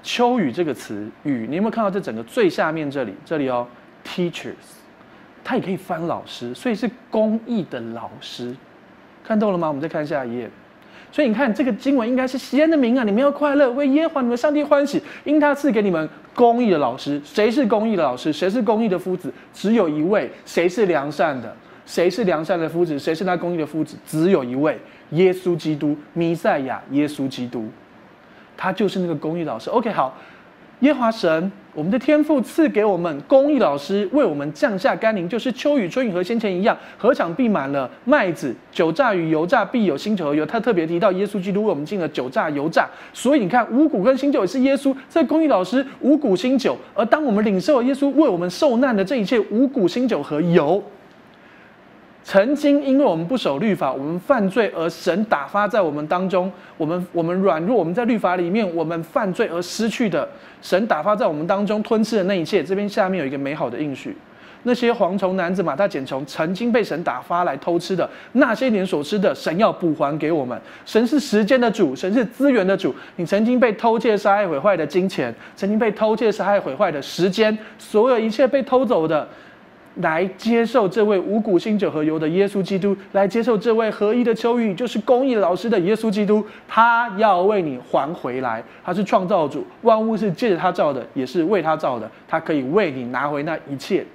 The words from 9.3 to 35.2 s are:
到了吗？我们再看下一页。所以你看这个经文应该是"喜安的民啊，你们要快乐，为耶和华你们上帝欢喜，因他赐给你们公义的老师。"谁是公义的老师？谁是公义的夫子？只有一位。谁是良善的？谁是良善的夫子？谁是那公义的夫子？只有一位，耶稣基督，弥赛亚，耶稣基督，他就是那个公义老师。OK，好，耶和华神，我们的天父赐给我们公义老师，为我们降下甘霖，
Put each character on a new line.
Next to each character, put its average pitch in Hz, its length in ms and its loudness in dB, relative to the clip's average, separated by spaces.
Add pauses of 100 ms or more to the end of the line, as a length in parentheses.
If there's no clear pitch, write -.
到 214 120 2
了 180 80 0
吗？ 165 100 -2
我 156 60 -2
们 135 80 -6
再 160 80 -6
看 156 160 -4
下 143 180 -4
一 120 120 -8
页。 117 120 -8 (640)
所 302 120 0
以 262 40 4
你 214 60 2
看 226 200 0
这 294 100 -2
个 254 100 2
经 277 220 0
文 226 120 0
应 254 80 0
该 262 120 0
是 262 120 -6
"喜 269 220 0
安 320 80 4
的 330 60 4
民 254 220 2
啊， 254 60 2
你 208 80 2
们 214 100 2
要 285 80 4
快 285 260 0
乐， 277 160 6
为 285 180 0
耶 311 180 2
和 320 80 -6
华 277 60 0
你 240 60 0
们 240 100 0
上 302 160 0
帝 294 100 2
欢 294 220 4
喜， 170 160 -2 (240)
因 302 140 2
他 294 140 4
赐 277 180 0
给 214 100 2
你 202 100 2
们 156 180 -2 (240)
公 240 300 4
义 214 80 2
的 165 60 4
老 131 200 0
师。" 143 280 -6
谁 214 260 0
是 254 140 2
公 214 220 0
义 220 80 0
的 170 60 0
老 123 160 0
师？ 151 160 -4
谁 180 160 -2
是 240 120 -2
公 220 220 0
义 220 60 0
的 180 80 0
夫 185 180 -4
子？ 143 160 -8 (220)
只 208 200 0
有 202 140 4
一 151 140 -2
位。 170 280 0 (140)
谁 175 240 0
是 196 200 0
良 151 240 0
善 147 280 -2
的？ 110 160 -12 (300)
谁 180 240 0
是 220 140 -2
良 165 200 0
善 170 160 -2
的 160 80 -2
夫 165 160 0
子？ 156 140 -2
谁 160 160 -2
是 175 120 -4
那 180 120 0
公 175 160 -4
义 170 40 -4
的 151 80 -2
夫 156 180 -4
子？ - 120 -8 (120)
只 160 240 2
有 147 120 4
一 123 120 -6
位， 143 200 2 (360)
耶 180 200 4
稣 180 240 -2
基 156 200 -4
督， 147 200 -2 (180)
弥 170 200 0
赛 165 260 0
亚， 117 300 -6
耶 143 180 0
稣 143 200 -4
基 127 180 -6
督， 120 240 -8 (880)
他 185 160 -2
就 202 140 0
是 185 120 -2
那 180 60 -2
个 170 80 -2
公 156 240 -4
义 170 60 -4
老 123 160 -6
师。 - 100 -10
OK， - 220 0
好， 147 260 -2 (640)
耶 285 140 4
和 247 80 -2
华 226 100 2
神， 180 400 0 (220)
我 151 100 -6
们 185 80 0
的 247 80 2
天 302 240 4
父 302 160 2
赐 294 300 2
给 208 160 2
我 202 100 2
们 165 320 -4
公 285 240 6
义 277 80 2
老 147 180 4
师， 196 360 -2
为 285 100 4
我 170 100 2
们 143 200 -4
降 220 260 -2
下 226 160 2
甘 220 180 0
霖， 180 140 -4